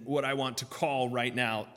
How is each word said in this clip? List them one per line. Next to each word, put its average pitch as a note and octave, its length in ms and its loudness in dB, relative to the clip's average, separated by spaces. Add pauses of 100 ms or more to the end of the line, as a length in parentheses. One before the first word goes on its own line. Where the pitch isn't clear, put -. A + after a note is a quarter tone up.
what C#3 200 0
I C3+ 120 0
want C3 240 -2
to B2 60 -6
call C3+ 440 0
right B2 240 0
now A2+ 440 0